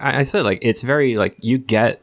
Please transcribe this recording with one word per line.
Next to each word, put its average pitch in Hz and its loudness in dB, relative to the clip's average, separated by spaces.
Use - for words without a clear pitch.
I, 131 0
I - 2
said, 151 -2
like, 98 0
it's 113 -2
very, 135 0
like, 95 0
you 120 0
get 110 0